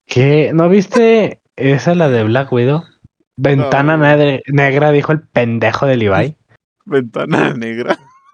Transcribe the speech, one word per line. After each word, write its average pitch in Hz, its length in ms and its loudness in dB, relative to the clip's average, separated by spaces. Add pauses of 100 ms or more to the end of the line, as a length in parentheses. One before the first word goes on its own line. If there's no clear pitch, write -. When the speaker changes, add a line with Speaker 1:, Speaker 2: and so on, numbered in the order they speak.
Speaker 1:
¿Qué? 139 480 0
¿No 165 160 2
viste 214 720 2 (140)
esa, 139 400 0
la 165 140 2
de 117 140 0
Black 127 280 -2
Widow? 131 320 0 (520)
"Ventana 139 600 0
Speaker 2:
No, 156 60 0
güey. 147 140 4
Speaker 1:
negre-, 143 300 0
negra", 143 440 2
dijo 143 200 0
el 156 100 -2
pendejo 113 640 -2
de 131 120 0
Levi. 107 380 -2 (260)
Speaker 2:
<laughs> - 240 -20
"Ventana 139 680 -4
negra". 113 440 -6 (360)